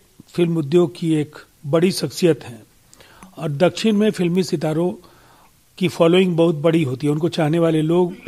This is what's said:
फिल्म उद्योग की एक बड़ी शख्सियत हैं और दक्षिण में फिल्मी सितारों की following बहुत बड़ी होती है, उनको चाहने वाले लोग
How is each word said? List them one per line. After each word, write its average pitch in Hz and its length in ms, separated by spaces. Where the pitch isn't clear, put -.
फिल्म 170 300
उद्योग 170 380
की 160 180
एक 147 220
बड़ी 165 260
शख्सियत - 520
हैं 113 180
और 160 160
दक्षिण 175 440
में 208 140
फिल्मी 180 320
सितारों 170 500
की 180 100
following 180 480
बहुत 165 180
बड़ी 160 280
होती 131 240
है, 147 60
उनको 156 160
चाहने 160 300
वाले 160 240
लोग 175 320